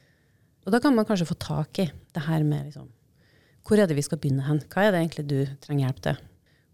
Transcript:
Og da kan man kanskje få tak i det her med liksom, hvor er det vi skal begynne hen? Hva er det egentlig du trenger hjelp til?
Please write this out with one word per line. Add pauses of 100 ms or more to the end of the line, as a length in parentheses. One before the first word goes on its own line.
(680)
Og
da
kan
man
kanskje
få
tak
i
det
her
med
liksom, (800)
hvor
er
det
vi
skal
begynne
hen? (100)
Hva
er
det
egentlig
du (180)
trenger
hjelp
til? (540)